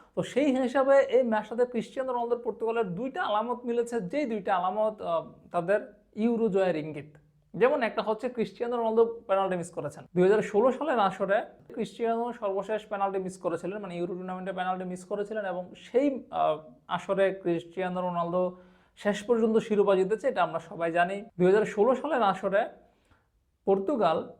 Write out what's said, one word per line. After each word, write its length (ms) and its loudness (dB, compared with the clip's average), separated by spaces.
তো 60 0
সেই 340 2
হিসাবে 420 4
এই 240 4
ম্যাচটাতে 440 0
ক্রিশ্চিয়ানো 460 -6
রোনালদোর 260 -2
পর্তুগালের 560 -2
দুইটা 280 -6
আলামত 420 -2
মিলেছে, 360 -2
যেই 240 -2
দুইটা 320 -2
আলামত, 460 -2
আহ, 300 -4
তাদের 420 0
ইউরো 340 2
জয়ের 280 2
ইঙ্গিত। 400 -8
যেমন 280 2
একটা 200 -2
হচ্ছে 260 -2
ক্রিশ্চিয়ানো 480 -4
রোনালদো 500 2
পেনাল্টি 300 2
মিস 140 -6
করেছেন। 340 -10
দুই 80 4
হাজার 200 6
ষোলো 300 2
সালের 260 -2
আসরে 460 0
ক্রিশ্চিয়ানো 600 -4
সর্বশেষ 540 -4
পেনাল্টি 320 -2
মিস 200 -8
করেছিলেন, 400 -4
মানে 180 -10
ইউরো 180 -4
টুর্নামেন্টে 380 -8
পেনাল্টি 320 -4
মিস 200 -8
করেছিলেন 400 -6
এবং 320 -8
সেই, 540 0
আহ, 280 2
আসরে 460 0
ক্রিশ্চিয়ানো 680 -4
রোনালদো 560 0
শেষ 260 -2
পর্যন্ত 340 4
শিরোপা 380 4
জিতেছে, 340 0
এটা 140 2
আমরা 160 -2
সবাই 340 -6
জানি। 280 2
দুই 260 0
হাজার 180 6
ষোলো 300 2
সালের 280 -2
আসরে 460 0
পর্তুগাল 760 2